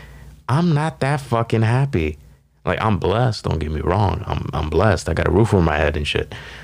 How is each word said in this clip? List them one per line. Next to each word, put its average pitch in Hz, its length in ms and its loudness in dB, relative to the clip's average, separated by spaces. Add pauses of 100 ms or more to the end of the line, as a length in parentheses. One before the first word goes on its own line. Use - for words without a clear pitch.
(500)
I'm 165 240 2
not 151 260 -2
that 139 220 0
fucking 117 400 0
happy. 113 560 0 (460)
Like, 87 160 0
I'm 101 200 0
blessed. 113 460 0
Don't 85 120 0
get 78 140 -4
me 76 80 -4
wrong. 90 440 0
I'm, - 280 -4
I'm 78 180 -2
blessed. 85 380 2
I 82 60 -2
got 82 120 0
a 82 60 2
roof 107 200 4
over 98 80 6
my 78 180 2
head 76 180 0
and 73 100 -4
shit. - 260 -4 (320)